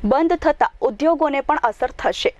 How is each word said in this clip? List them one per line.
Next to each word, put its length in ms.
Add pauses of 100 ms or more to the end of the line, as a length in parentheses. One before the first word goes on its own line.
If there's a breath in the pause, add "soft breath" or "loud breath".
બંધ 320
થતા 440
ઉદ્યોગોને 600
પણ 220
અસર 280
થશે. 500